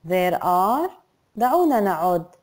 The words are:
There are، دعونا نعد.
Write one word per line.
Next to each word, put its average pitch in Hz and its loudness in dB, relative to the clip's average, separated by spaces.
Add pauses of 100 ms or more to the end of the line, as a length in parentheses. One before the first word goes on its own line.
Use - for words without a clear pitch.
There 180 0
are، 196 0 (440)
دعونا 262 2
نعد. 180 0 (180)